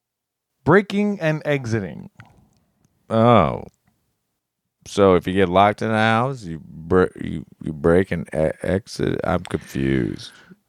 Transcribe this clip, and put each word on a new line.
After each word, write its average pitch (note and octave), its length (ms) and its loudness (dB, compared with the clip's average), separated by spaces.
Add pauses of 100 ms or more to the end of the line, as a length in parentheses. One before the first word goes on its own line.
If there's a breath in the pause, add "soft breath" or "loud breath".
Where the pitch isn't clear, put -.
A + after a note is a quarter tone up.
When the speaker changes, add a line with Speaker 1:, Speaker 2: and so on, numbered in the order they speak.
(640)
Speaker 1:
Breaking G3+ 560 2
and D#3 240 -2
Exiting. A2+ 680 -4 (1000)
Speaker 2:
Oh. A2 540 2 (1300)
So G2 260 4
if E2+ 140 0
you F2+ 60 -4
get F#2+ 140 2
locked G2+ 340 2
in A2 60 -4
the A2 60 -2
house, A2+ 480 -2
you E2 220 -12
bre-, E2+ 400 0 (180)
you, E2+ 220 -8 (180)
you D#2 100 -8
break E2+ 380 2
and E2 240 -6
e-, D#2 160 0 (140)
exit. - 580 -4
I'm F2+ 220 -2
confused. C2+ 880 -4 (360 loud breath)